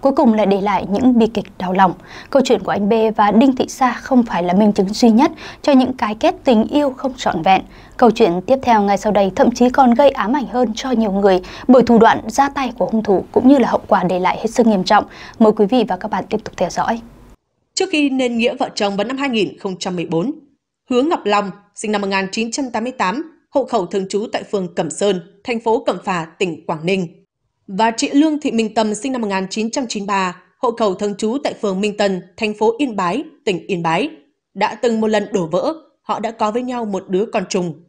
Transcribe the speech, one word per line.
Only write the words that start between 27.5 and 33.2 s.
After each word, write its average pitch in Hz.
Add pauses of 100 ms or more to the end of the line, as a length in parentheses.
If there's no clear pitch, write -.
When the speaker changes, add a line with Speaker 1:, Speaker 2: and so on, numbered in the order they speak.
Speaker 2:
và 214
chị 285
Lương 302
Thị 285
Minh 220
Tâm, 220
sinh 262
năm 254
một 220
nghìn 190
chín 220
trăm 262
chín 214
mươi 202
ba, 190 (140)
hộ 247
khẩu 226
thường 202
trú 220
tại 233
phường 190
Minh 208
Tân, 196 (160)
thành 214
phố 220
Yên 254
Bái, 196 (220)